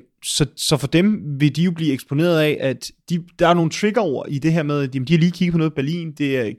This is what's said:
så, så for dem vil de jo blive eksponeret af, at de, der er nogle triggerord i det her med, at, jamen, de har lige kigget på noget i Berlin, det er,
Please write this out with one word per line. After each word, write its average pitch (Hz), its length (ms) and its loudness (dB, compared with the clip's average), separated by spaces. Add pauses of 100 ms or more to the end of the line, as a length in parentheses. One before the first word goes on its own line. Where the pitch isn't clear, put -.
(240)
så, - 220 -2 (100)
så - 220 -2
for 131 100 -4
dem 190 340 2 (180)
vil 143 160 2
de 156 80 0
jo 185 80 2
blive 160 220 -2
eksponeret 156 460 0
af, 151 200 2
at 131 320 -6 (180)
de, 170 140 -2 (160)
der 170 80 4
er 170 60 6
nogle 170 180 2
triggerord 208 580 -2
i 143 100 -4
det 160 140 2
her 165 100 2
med, 147 180 -2
at, 131 140 -4
jamen, 127 120 -4
de 165 60 4
har 170 60 6
lige 175 120 4
kigget 175 200 0
på 170 60 0
noget 160 140 2
i - 40 -18
Berlin, 160 360 -4
det 139 260 -2
er, 107 220 -2